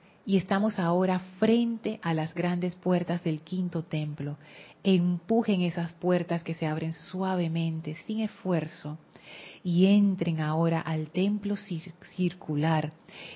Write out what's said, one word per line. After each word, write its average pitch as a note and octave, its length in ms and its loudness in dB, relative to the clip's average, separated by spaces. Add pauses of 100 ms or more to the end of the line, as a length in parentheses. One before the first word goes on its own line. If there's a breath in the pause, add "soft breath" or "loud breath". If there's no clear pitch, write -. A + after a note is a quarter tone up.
(260 soft breath)
y G3 120 2
estamos G3+ 420 0
ahora F#3 400 2 (180)
frente A3+ 640 0
a E3 140 0
las D#3 180 -2
grandes F3 420 -2
puertas F3 480 0
del D#3 180 -2
quinto F3 420 -4
templo. D3 540 -6 (460 loud breath)
Empujen F#3 800 4
esas E3+ 320 -2
puertas F3 500 0
que E3 120 -6
se E3 100 -4
abren D#3+ 280 -2
suavemente, E3 1040 -2 (120)
sin G#3+ 140 -4
esfuerzo, D#3+ 760 -4 (640 loud breath)
y F3+ 220 4
entren F#3+ 540 4
ahora D#3+ 420 2
al D#3 280 -4
templo G3+ 460 0
cir-, E3 380 -8 (220)
circular, D#3 760 0 (440 loud breath)